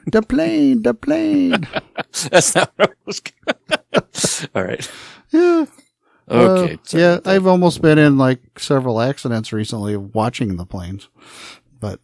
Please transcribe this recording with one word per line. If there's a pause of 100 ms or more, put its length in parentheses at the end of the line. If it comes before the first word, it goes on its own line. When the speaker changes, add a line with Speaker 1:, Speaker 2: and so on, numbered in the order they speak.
Speaker 1:
the
plane,
the
plane. (240)
Speaker 2:
<laughs>
That's
not
what
I (100)
was
gonna,
<laughs>
all
right. (420)
Speaker 1:
Yeah. (640)
Speaker 2:
Okay,
Speaker 1:
Uh,
Speaker 2:
sorry
Speaker 1:
yeah,
Speaker 2:
about
that.
Speaker 1:
I've
almost
been
in,
like, (180)
several
accidents
recently
watching
the
planes. (720)
But,